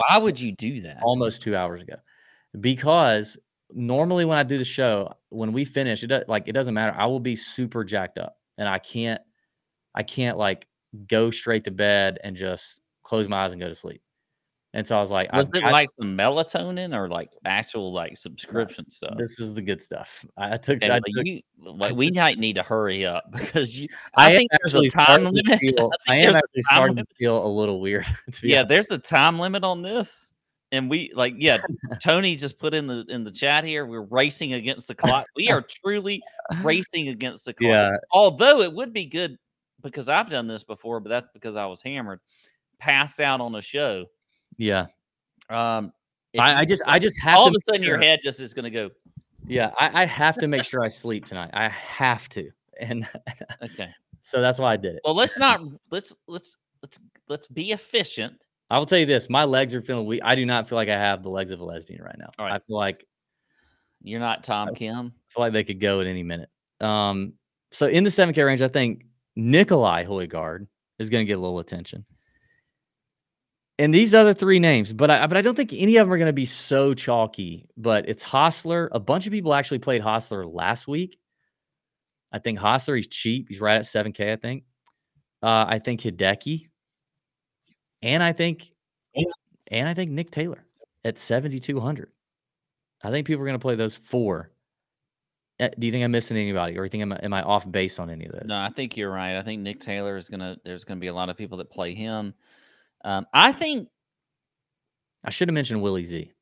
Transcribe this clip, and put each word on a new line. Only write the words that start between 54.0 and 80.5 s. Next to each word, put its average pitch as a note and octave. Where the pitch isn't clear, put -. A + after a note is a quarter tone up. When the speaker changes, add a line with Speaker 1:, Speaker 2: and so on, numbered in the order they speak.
Speaker 2:
so -
that's B2+
why B2
I G#2+
did F#2+
it. E2
Speaker 1:
Well, D#3
let's A#3+
not, B3
let's, F#3+
let's, E3+
let's, -
let's D3
be E3+
efficient. G3+
Speaker 2:
I B2+
will D3
tell F3+
you D#3
this, C3+
my C#3
legs C3
are A#2+
feeling A#2
weak. A2
I B2+
do B2+
not A#2+
feel A#2
like A2
I G#2
have G2+
the F#2+
legs F#2+
of F2+
a F2
lesbian E2+
right F2
now. -
Speaker 1:
All G#2+
right. G2+
Speaker 2:
I G2+
feel G#2+
like G2
Speaker 1:
You're A2+
not A#2
Tom G#2
Speaker 2:
I -
Speaker 1:
Kim? A#2+
Speaker 2:
feel A#2
like A#2
they G#2+
could F#2+
go G2
at F#2
any F2+
minute. E2+
Um, G#2
so D3
in E3+
the G3+
seven F3
K D3+
range, C3+
I C3
think B2+
Nikolai A#2
Højgaard F2+
is A2
gonna A2+
get G2+
a -
little F2+
attention. F2
And D3+
these G#3
other G#3+
three F#3+
names, A#2+
but C3+
I, C#3
but F3+
I G3+
don't A#3+
think A#3+
any G3+
of G#3+
them F3+
are F3
gonna D#3+
be C3+
so C#3
chalky. G#2+
But A2+
it's -
Hostler. E3
A A#2
bunch D#3
of G3+
people E3+
actually C#3
played B2
Hostler G#2+
last F2